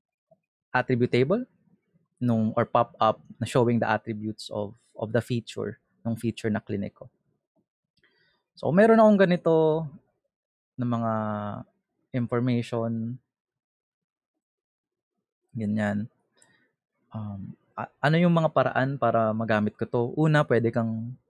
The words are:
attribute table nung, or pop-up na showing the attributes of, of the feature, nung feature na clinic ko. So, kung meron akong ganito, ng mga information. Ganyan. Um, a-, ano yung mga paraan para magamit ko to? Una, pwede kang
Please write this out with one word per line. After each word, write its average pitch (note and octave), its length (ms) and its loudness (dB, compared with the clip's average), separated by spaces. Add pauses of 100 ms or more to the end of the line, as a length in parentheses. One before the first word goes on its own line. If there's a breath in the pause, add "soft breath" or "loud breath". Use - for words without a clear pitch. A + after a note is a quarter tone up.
(720)
attribute B2 400 0
table C#3+ 320 2 (800)
nung, A2+ 320 0
or A#2 120 2
pop-up A#2 560 0 (160)
na A2+ 80 -4
showing A#2+ 320 2
the A2 80 0
attributes G#2+ 640 -6
of, G#2+ 240 -8 (200)
of A2 200 -8
the A#2 80 2
feature, G#2+ 560 -8 (240)
nung A2+ 160 -6
feature A2 320 -6
na G#2 120 -4
clinic G2+ 360 -8
ko. - 80 -20 (1500)
So, - 80 -8
kung E3+ 160 4
meron A3+ 160 6
akong G#3+ 220 6
ganito, F3 340 2 (1200)
ng B2 140 -4
mga A#2 220 -2 (1000)
information. A#2 1040 -2 (2500)
Ganyan. G#2 520 -4 (1040 soft breath)
Um, G2+ 440 -12 (160)
a-, - 200 -10 (120)
ano D#3 160 4
yung F3 160 4
mga D#3+ 160 2
paraan C3 480 0
para A2+ 320 2
magamit A2 440 0
ko - 120 -4
to? A#2+ 140 0 (140)
Una, D3+ 280 4
pwede A#2 240 2
kang A2+ 480 -4 (140)